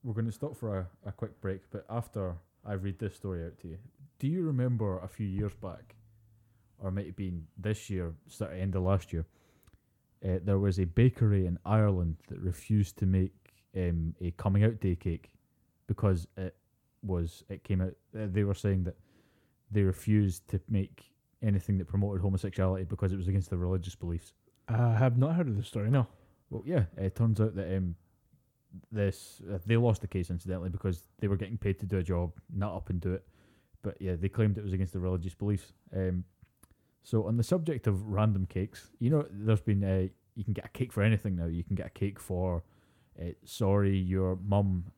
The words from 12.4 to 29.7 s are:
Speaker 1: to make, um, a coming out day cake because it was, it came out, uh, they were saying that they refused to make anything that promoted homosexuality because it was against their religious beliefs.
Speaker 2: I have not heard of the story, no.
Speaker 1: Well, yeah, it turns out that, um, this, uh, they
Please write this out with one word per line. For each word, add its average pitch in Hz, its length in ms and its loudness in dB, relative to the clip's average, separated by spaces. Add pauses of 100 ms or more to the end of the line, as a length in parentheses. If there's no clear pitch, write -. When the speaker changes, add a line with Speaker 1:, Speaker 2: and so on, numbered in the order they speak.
Speaker 1:
to 98 80 2
make, 95 280 4 (420)
um, 85 440 0
a 87 160 -2
coming 101 260 4
out 110 160 4
day 92 160 0
cake - 380 -6 (560)
because 92 480 0
it 92 180 -8 (480)
was, 87 460 -2
it - 160 -12
came 95 160 0
out, 92 140 -2 (220)
uh, 107 140 -4
they 101 140 2
were 98 100 0
saying 95 300 2
that 87 100 -4 (720)
they 107 140 2
refused 98 680 2
to 98 180 0
make - 420 -4 (320)
anything 101 360 2
that 87 100 -4
promoted 101 340 0
homosexuality 95 600 0
because 90 280 -2
it 98 40 -2
was 92 100 -2
against 95 240 2
their 90 80 -2
religious 90 380 -2
beliefs. 85 360 -6 (360)
Speaker 2:
I 113 260 4
have 120 220 4
not 147 200 4
heard 170 120 0
of 107 80 -2
the 107 60 -2
story, 110 280 -2
no. 131 160 4 (440)
Speaker 1:
Well, 110 160 -8
yeah, 147 180 2 (120)
it 95 180 -2
turns 113 260 2
out 110 140 2
that, 92 220 -4
um, 90 180 -2 (960)
this, 101 500 -2 (100)
uh, 101 140 -4
they 113 120 4